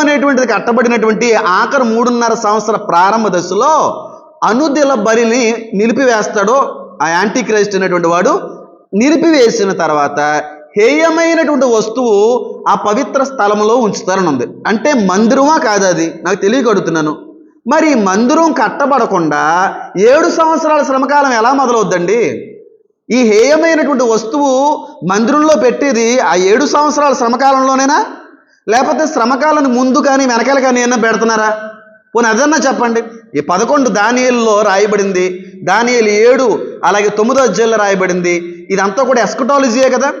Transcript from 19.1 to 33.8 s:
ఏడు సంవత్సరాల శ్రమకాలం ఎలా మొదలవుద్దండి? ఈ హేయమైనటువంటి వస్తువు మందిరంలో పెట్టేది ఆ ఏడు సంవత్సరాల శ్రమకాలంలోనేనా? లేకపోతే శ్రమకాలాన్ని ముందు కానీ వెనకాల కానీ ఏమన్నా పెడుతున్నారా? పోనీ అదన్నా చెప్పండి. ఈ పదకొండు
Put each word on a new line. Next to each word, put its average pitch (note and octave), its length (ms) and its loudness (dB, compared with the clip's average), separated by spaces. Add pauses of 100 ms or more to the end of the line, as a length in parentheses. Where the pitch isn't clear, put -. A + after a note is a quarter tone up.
ఏడు E4 180 4 (120)
సంవత్సరాల D#4 420 0
శ్రమకాలం C4+ 580 0
ఎలా A#3+ 200 2
మొదలవుద్దండి? G#3 600 0 (960)
ఈ B3+ 40 4 (100)
హేయమైనటువంటి C#4+ 800 2
వస్తువు C4+ 380 -2 (640)
మందిరంలో D4 420 2 (100)
పెట్టేది A#3 420 0 (240)
ఆ E3 40 2
ఏడు G3 320 2
సంవత్సరాల D4 540 0
శ్రమకాలంలోనేనా? C4+ 800 2 (720)
లేకపోతే C#4 380 0
శ్రమకాలాన్ని C#4 720 0
ముందు B3+ 200 2
కానీ C4+ 280 2
వెనకాల B3 400 0
కానీ B3 140 2
ఏమన్నా B3 260 0
పెడుతున్నారా? A3 440 0 (640)
పోనీ A#3 140 2
అదన్నా C#4+ 380 2
చెప్పండి. A#3 360 -2 (360)
ఈ - 20 -2
పదకొండు A#3 480 0